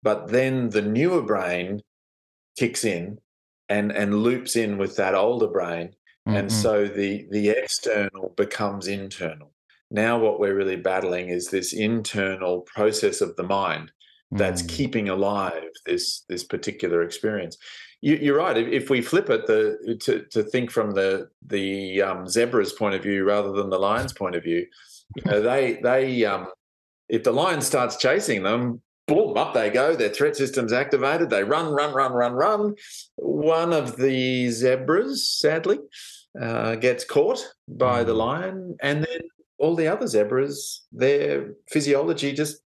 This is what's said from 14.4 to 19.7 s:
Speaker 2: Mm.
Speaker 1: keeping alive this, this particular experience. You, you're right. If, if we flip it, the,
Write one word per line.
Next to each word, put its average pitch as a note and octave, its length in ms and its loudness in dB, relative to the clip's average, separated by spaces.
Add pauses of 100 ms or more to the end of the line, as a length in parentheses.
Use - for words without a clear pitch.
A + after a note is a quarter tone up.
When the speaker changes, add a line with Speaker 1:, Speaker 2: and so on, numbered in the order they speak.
Speaker 2:
Mm. E2+ 60 -6
Speaker 1:
keeping G#2+ 400 -2
alive F#2+ 540 -2 (220)
this, - 420 -4
this F2+ 160 -6
particular F2 600 -2
experience. F#2 540 -4 (440)
You, D3 160 4
you're C#3+ 200 2
right. D#3 200 2
If, A#2 100 0
if - 220 -2
we B2+ 120 2
flip E3 280 0
it, A2+ 180 2
the, G#2+ 540 0